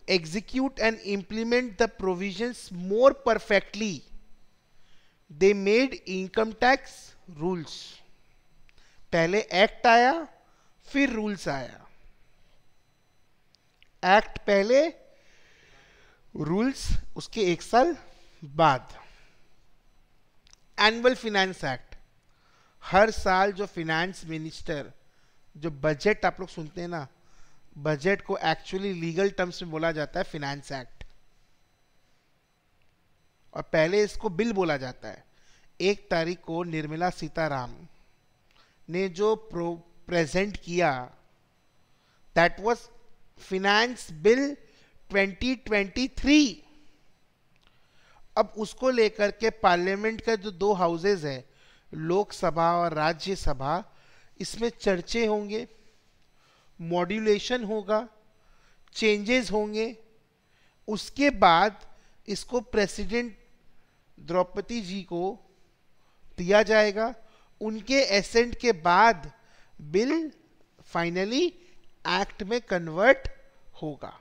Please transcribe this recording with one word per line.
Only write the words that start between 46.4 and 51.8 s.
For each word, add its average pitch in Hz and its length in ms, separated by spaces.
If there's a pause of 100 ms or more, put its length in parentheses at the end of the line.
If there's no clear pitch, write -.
अब 214 180
उसको 233 340
लेकर 208 400
के 220 200
पार्लियामेंट 196 680
का 226 140
जो 208 160
दो 196 220
हाउसेज 175 520
है, 131 240 (460)